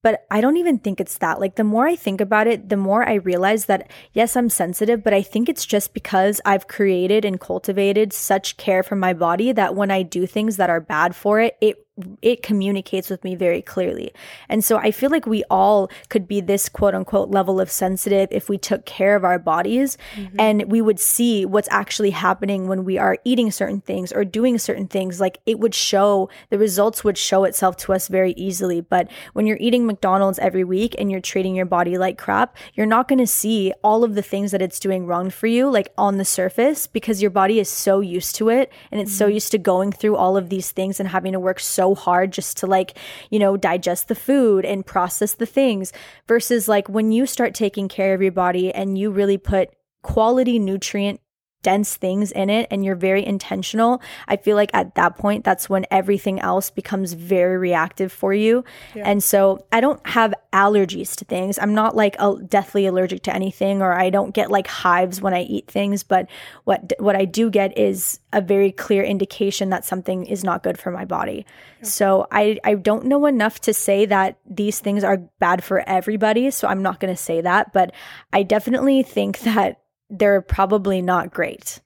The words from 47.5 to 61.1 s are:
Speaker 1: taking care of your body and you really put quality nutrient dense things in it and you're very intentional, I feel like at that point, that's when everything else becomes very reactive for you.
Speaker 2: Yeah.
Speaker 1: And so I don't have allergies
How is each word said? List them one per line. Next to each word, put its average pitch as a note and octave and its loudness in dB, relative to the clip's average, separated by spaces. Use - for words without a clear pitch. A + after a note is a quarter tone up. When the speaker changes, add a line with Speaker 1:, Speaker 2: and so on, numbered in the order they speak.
Speaker 1:
taking G3 -2
care F#3+ 0
of F#3+ 0
your F#3+ 2
body F3+ 0
and G3 -4
you G#3 -2
really G3 2
put F#3+ 0
quality A#3 2
nutrient G3 -2
dense G3+ 0
things F#3+ -2
in G3 -2
it A3 0
and G3 -2
you're G3 0
very F#3+ 0
intentional, A3 -2
I G3+ 0
feel G#3 0
like G#3 2
at F#3 -2
that F3 2
point, G#3 -2
that's F#3 0
when F#3+ 0
everything F#3+ 0
else F3+ -2
becomes F#3+ -6
very F3+ 0
reactive F3+ 0
for G3 -2
you. A3 2
Speaker 2:
Yeah. G#3 -12
Speaker 1:
And G3+ 2
so G3 2
I A#3 4
don't C#4 0
have A3+ 2
allergies G3 2